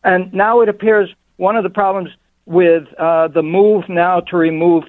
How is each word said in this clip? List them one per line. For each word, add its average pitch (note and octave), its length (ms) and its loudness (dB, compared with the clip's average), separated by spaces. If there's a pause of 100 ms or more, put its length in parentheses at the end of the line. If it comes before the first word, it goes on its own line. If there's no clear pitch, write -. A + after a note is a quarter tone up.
And F#3 300 -2
now A3 280 2
it G#3+ 80 2
appears G#3 380 0 (300)
one G3 180 -2
of A3 80 -2
the F#3+ 60 -6
problems F#3+ 400 -4 (380)
with, E3 360 2 (140)
uh, E3 300 0
the D#3+ 160 -2
move F#3+ 440 0
now F3 320 0
to F3+ 160 -8
remove E3 540 0